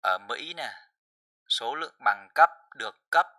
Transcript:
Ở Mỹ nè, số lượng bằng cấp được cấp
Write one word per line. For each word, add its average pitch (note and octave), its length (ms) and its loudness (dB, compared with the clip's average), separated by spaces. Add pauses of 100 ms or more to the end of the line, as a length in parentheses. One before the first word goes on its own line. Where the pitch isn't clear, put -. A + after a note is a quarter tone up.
Ở F#2 160 0 (120)
Mỹ D3+ 240 -8
nè, D3+ 160 -10 (800)
số A#2+ 260 -2
lượng D#3+ 280 -8
bằng G2+ 320 0
cấp E3 140 8 (260)
được A2 200 -8 (140)
cấp E3+ 180 4 (120)